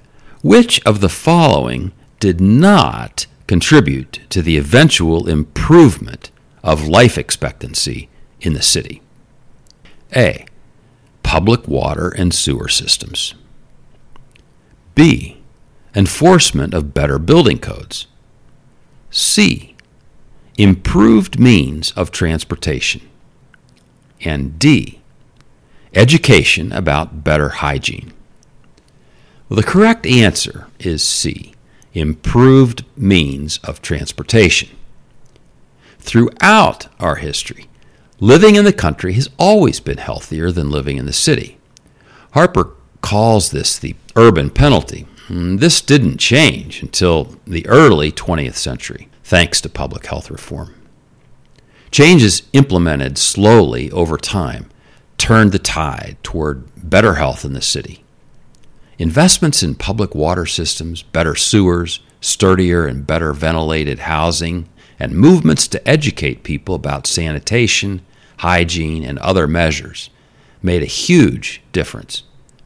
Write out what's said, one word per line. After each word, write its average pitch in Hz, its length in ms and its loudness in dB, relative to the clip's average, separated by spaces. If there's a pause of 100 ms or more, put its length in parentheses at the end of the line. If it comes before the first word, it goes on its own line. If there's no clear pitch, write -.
(420)
Which 233 440 4
of 107 160 0
the 95 80 2
following 90 800 0 (280)
did 90 200 0
not 98 840 2 (220)
contribute 82 800 0
to 95 120 -4
the 80 160 0
eventual 85 720 2
improvement 85 1040 2 (320)
of 78 240 -2
life 110 300 4
expectancy 65 920 -8 (300)
in 80 140 -2
the 71 80 -4
city? - 400 -4 (1160)
A. 117 300 0 (800)
Public 104 440 0
water 76 420 -4
and 92 240 -2
sewer - 360 -6
systems. - 640 -6 (1600)
B. - 460 2 (520)
Enforcement 101 800 2
of 73 200 -4
better 71 260 -2
building 107 400 2
codes. - 480 -14 (1040)
C. - 640 -2 (800)
Improved 104 840 2
means 80 520 2
of 92 200 -6
transportation. - 880 -6 (1200)
And 73 380 -8
D. 131 420 0 (920)
Education 104 800 4
about 78 520 -4
better 76 260 0
hygiene. - 640 -8 (1300)
Well, 101 100 -2
the 107 60 2
correct 220 420 2
answer - 640 0 (120)
is 80 240 -4
C. - 500 -6 (400)
Improved 120 920 2 (100)
means 78 680 0
of 76 180 -12
transportation. - 880 0 (1300)
Throughout 175 920 0 (120)
our 78 160 -2
history, - 520 -10 (520)
living 165 360 8
in 208 100 6
the 202 80 4
country 87 400 -4
has 127 240 -2
always 190 420 2
been - 180 -8
healthier - 540 -6
than 82 180 -4
living 71 280 -6
in 65 100 -8
the 71 60 -8
city. - 440 -2 (760)
Harper 151 420 0 (260)
calls 107 480 0
this - 300 -6
the - 160 -10 (200)
urban 92 360 6
penalty. - 560 0 (220)
Mm, 92 300 -4
this 160 220 2
didn't 120 360 2
change 117 640 -2
until 82 520 -2 (120)
the 85 200 -8
early 104 440 4
twentieth 78 460 -6
century, - 520 -12 (140)
thanks 85 380 0
to - 80 -12
public - 360 -10
health 73 240 -12
reform. 78 460 -16 (1160)
Changes 143 540 4 (100)
implemented 82 640 0
slowly 87 720 2
over 82 260 -2
time - 520 -8 (480)
turned 110 340 4
the 95 80 -2
tide - 640 -8
toward 76 520 -8
better 92 400 2
health 67 280 -4
in 69 100 -10
the 64 80 -10
city. - 420 -8 (920)
Investments 143 640 0
in 78 120 -4
public 104 380 -6
water 85 320 -2
systems, 82 580 -8
better 80 320 -4
sewers, 87 640 -2 (180)
sturdier 90 640 0
and 69 220 -8
better 80 240 -4
ventilated 78 680 -4
housing, 82 680 -4 (320)
and - 140 -6
movements 156 560 4
to - 180 -6
educate 123 560 -2
people - 320 -8
about 71 320 -8
sanitation, 92 920 -4 (380)
hygiene, 82 640 -2
and 69 140 -10
other 90 280 0
measures 78 640 -4 (520)
made 87 220 -2
a - 40 -6
huge - 760 0 (100)
difference. - 520 -8 (420)